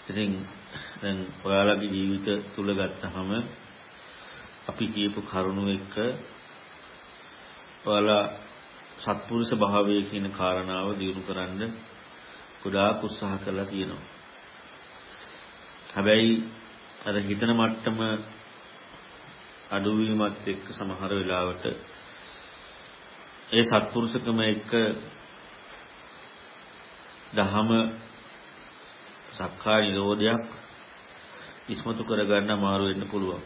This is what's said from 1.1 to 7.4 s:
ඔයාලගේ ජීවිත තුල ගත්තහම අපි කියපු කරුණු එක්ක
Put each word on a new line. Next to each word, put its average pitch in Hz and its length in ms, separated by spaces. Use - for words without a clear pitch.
ඔයාලගේ 101 520
ජීවිත 98 360
තුල 101 220
ගත්තහම 92 580
අපි - 240
කියපු 104 340
කරුණු 95 480
එක්ක 95 260